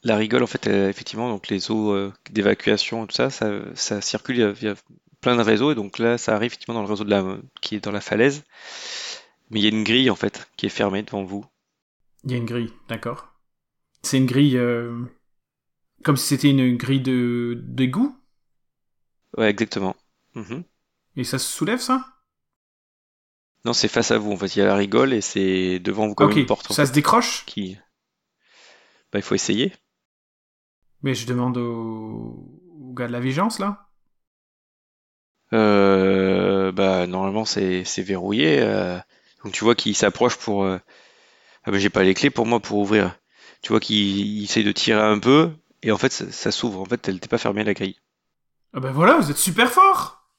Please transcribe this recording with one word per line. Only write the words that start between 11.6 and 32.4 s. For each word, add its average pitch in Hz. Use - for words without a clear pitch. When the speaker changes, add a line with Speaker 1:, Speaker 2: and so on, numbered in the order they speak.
Speaker 2:
Il 127
y 127
a -
une 117
grille, 117
d'accord. 117
C'est -
une 131
grille, 131
euh, 120
comme 147
si -
c'était 143
une 127
grille 135
de, 120
d'égout ? 131
Speaker 1:
Ouais, 110
exactement. 101
Mhm. 117
Speaker 2:
Et 123
ça -
se -
soulève, 208
ça ? 254
Speaker 1:
Non, 117
c'est 110
face 117
à 117
vous, 104
en 101
fait, 95
il 107
y -
a 98
la 101
rigole, 113
et 113
c'est 92
devant 98
vous 104
comme -
Speaker 2:
Ok, -
Speaker 1:
une 139
porte, -
en -
Speaker 2:
ça 147
Speaker 1:
fait, 143
Speaker 2:
se 123
décroche ? 220
Speaker 1:
qui, 95
bah, 101
il -
faut -
essayer. 110
Speaker 2:
Mais 135
je 113
demande 123
au, 113